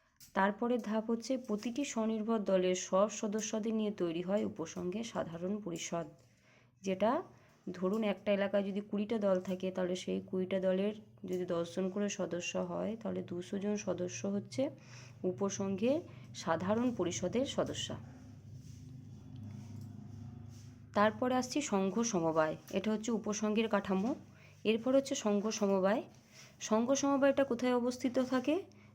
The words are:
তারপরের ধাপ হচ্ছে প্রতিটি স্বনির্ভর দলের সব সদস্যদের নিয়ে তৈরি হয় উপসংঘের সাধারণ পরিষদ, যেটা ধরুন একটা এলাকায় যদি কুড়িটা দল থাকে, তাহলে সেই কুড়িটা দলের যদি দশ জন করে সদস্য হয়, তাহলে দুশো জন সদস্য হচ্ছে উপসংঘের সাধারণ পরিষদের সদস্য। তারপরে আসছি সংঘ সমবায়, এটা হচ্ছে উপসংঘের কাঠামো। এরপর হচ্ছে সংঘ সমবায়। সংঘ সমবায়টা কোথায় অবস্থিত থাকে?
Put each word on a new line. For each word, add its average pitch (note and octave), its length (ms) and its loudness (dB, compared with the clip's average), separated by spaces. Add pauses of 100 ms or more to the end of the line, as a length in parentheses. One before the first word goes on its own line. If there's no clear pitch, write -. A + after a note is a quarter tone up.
(320)
তারপরের G#3 500 2
ধাপ G#3+ 280 -2
হচ্ছে A#3 280 -2
প্রতিটি A#3 460 -2
স্বনির্ভর A3 600 0
দলের F#3 320 4 (120)
সব G3 200 6 (120)
সদস্যদের A3 540 -2
নিয়ে G#3+ 180 0 (100)
তৈরি E3+ 200 0
হয় G3 220 0
উপসংঘের F3+ 680 -4
সাধারণ E3+ 480 -4
পরিষদ, E3+ 460 -4 (760)
যেটা F#3+ 280 2 (560)
ধরুন F#3 380 0
একটা G3+ 280 0
এলাকায় G3+ 360 2
যদি G3+ 120 -4
কুড়িটা G#3 380 0
দল G3+ 220 4
থাকে, F#3 300 -2
তাহলে F#3 260 0
সেই F#3+ 320 -2
কুড়িটা F#3 320 0
দলের F#3+ 340 2 (300)
যদি F3+ 220 -2
দশ E3+ 260 0
জন F#3+ 180 0
করে G3+ 180 0
সদস্য F3 500 -4
হয়, F3+ 380 -2
তাহলে F#3+ 260 -4
দুশো F3 360 -6
জন G#3 180 0
সদস্য F3+ 500 -4
হচ্ছে G3+ 360 -2 (600)
উপসংঘের G3 760 2 (360)
সাধারণ F#3 600 2
পরিষদের F3+ 520 0
সদস্য। - 420 -2 (3000)
তারপরে A3 400 4
আসছি B3+ 260 0
সংঘ F#3+ 420 2
সমবায়, D#3+ 540 2 (140)
এটা G3 200 0
হচ্ছে G#3+ 220 -2
উপসংঘের G#3+ 560 2
কাঠামো। G3 420 2 (540)
এরপর A3+ 340 2
হচ্ছে C4+ 160 2
সংঘ G#3 360 2
সমবায়। G3 520 4 (580)
সংঘ A3+ 320 2
সমবায়টা C#4 520 4
কোথায় B3 320 2
অবস্থিত B3 400 0 (160)
থাকে? C4 220 2 (400)